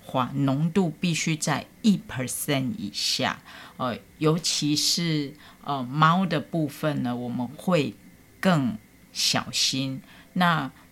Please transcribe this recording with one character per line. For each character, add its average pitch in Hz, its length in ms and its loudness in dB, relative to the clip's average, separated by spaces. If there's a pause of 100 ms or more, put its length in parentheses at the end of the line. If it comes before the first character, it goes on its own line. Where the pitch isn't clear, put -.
话， 127 320 -2
浓 139 380 2
度 185 260 2
必 170 160 0
须 160 220 0
在 - 300 -2 (160)
一 196 260 4
percent 131 680 -2
以 98 160 -6
下。 - 480 -2 (360)
呃， 123 200 -4 (220)
尤 156 180 4
其 151 380 0
是， 151 600 0 (280)
呃， 135 220 -4
猫 160 420 4
的 160 140 0
部 160 260 -2
分 139 380 -2
呢， 123 100 -2
我 120 140 -6
们 123 180 -4
会 139 480 0 (460)
更 151 360 2 (360)
小 - 400 -2
心。 135 500 -2 (300)
那 165 400 2 (200)